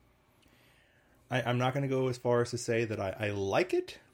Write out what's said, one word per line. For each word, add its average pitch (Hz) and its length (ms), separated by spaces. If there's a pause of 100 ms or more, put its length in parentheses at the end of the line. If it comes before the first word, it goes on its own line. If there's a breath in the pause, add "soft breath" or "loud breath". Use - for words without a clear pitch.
(1300 soft breath)
I, 127 120
I'm 120 140
not 127 160
gonna 139 160
go 131 200
as 123 100
far 120 240
as 117 80
to 117 80
say 117 260
that 104 160
I, 95 180
I 107 120
like 101 420
it. 359 260 (160)